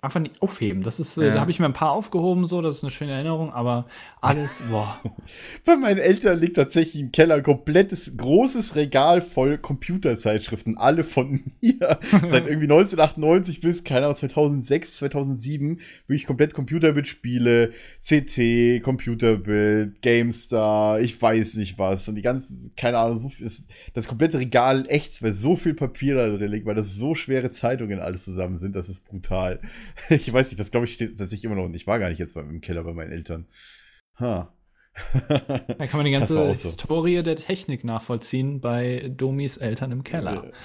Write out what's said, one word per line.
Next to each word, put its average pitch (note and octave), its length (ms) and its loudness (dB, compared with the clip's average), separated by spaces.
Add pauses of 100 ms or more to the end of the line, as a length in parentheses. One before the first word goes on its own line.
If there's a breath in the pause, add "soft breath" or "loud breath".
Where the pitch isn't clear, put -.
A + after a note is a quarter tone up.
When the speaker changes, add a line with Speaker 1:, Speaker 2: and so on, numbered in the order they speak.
Speaker 1:
einfach C#3 180 -2
nicht D#3 220 -6
aufheben. G#2 400 -2
Das G#2+ 180 -6
ist, - 200 -6
äh, D3+ 80 4
Speaker 2:
Ja. A2 80 4
Speaker 1:
da A2 60 2
hab - 80 0
ich E3 100 0
mir E3+ 80 4
ein C3+ 60 0
paar D#3 180 0
aufgehoben, F3+ 560 0
so, F3 160 -2
das D3+ 140 -2
ist - 60 -16
eine C#3+ 60 -4
schöne C#3+ 220 -8
Erinnerung, D#3 420 -4
aber B2 320 0 (340 loud breath)
alles, C#3+ 460 0
Speaker 3:
<laughs> A#2 60 -4
Speaker 1:
boah. G#2+ 280 -2 (640 loud breath)
Speaker 3:
Bei E4 120 6
meinen A3 240 2
Eltern F#3 400 4
liegt - 160 0
tatsächlich D3+ 480 2
im B2+ 80 -8
Keller D#3+ 240 8
ein C#3+ 80 2
komplettes, D#3 760 2
großes G#3+ 580 2
Regal D3+ 460 4
voll C#3+ 380 0
Computerzeitschriften, A2+ 1160 -2
alle D3+ 280 4
von C3+ 400 -2 (120)
<laughs> - 60 -20
mir. - 380 2 (160)
Speaker 1:
<laughs> F3+ 100 6
Speaker 3:
Seit E3+ 220 4
irgendwie D3+ 200 0
neunzehnhundertachtundneunzig E3 920 4
bis, F3 240 0
keine C3+ 220 2
Ahnung, D3 100 0
zweitausendsichs, C#3+ 840 0
zweitausendsieben, C#3 840 -4 (260 loud breath)
wirklich C#3+ 180 -2
komplett D3 280 0
Computerbild D3+ 560 2
spiele, A#2+ 640 2 (260 loud breath)
C D3+ 220 2
T, A#2+ 580 2
Computerbild, G#2+ 1200 0
GameStar, A2 1000 2
ich A#2+ 200 -4
weiß A2+ 340 2
nicht F#2+ 220 -6
was. F#2+ 300 -2
Und G#2+ 80 -6
die G#2+ 60 -8
ganze, B2+ 560 -4
keine A#2+ 220 0
Ahnung, A#2 180 0
so A#2 100 -6
viel - 180 -14
ist, - 200 -12 (300 loud breath)
das A#2 120 -6
komplette D#3 320 0
Regal B2+ 480 2
echt, - 360 -4
weil A2 100 0
so B2 240 0
viel D#3+ 160 0
Papier C#3 420 -4
da A#2+ 220 2
drin G2+ 140 -4
liegt, G#2+ 140 -6
weil G#2+ 100 -2
das G2+ 200 -4
so C3 200 -2
schwere C3 360 -4
Zeitungen A#2 480 -4
alles F#2 240 -8
zusammen F#2 360 -6
sind, G2 180 -8
das F2+ 100 -8
ist F#2 180 -14
brutal. F#2 540 -4 (260 loud breath)
<laughs> - 240 -8
Ich C#3+ 220 2
weiß C3 200 2
nicht, F#2 100 -10
das G2 100 -10
glaub A#2+ 140 0
ich A#2 80 -6
steht - 240 -8
tatsächlich G2 260 -10
immer A2 120 -4
noch, F#2+ 100 -4
und F2 100 -8
ich E2+ 100 -14
war A2 140 0
gar G2 80 -2
nicht E2 120 -6
jetzt E2+ 160 -8
beim, D2+ 140 -12
im E2 120 -12
Keller E2+ 240 -8
bei E2+ 80 -10
meinen E2 180 -12
Eltern. E2 340 -10 (760 soft breath)
Ha. G2+ 320 -4 (420 loud breath)
<laughs> - 320 -2
Speaker 1:
Da C#3 600 -4
kann D3 100 -4
man D3 80 0
die C#3+ 60 2
Speaker 3:
Das C#3 100 2
Speaker 1:
ganze B2+ 140 0
Speaker 3:
war D#3 80 2
auch C#3+ 120 0
so. F#2 140 -8
Speaker 1:
Historie E3 520 -2
der D#3+ 140 -2
Technik D#3 480 -6
nachvollziehen B2 800 -4
bei B2 520 -4
Domis C3+ 440 -4
Eltern A#2+ 340 -4
im C3 140 -8
Keller. - 460 -8 (140)